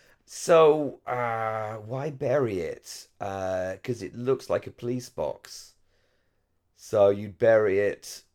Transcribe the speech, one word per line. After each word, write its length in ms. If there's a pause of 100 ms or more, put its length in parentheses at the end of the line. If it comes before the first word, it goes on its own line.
(260)
So, 840
uh, 680
why 360
bury 480
it? 480 (120)
Uh, 640
'cause 180
it 140
looks 340
like 180
a 40
police 380
box. 640 (1000)
So 340
you'd 280
bury 420
it 440 (100)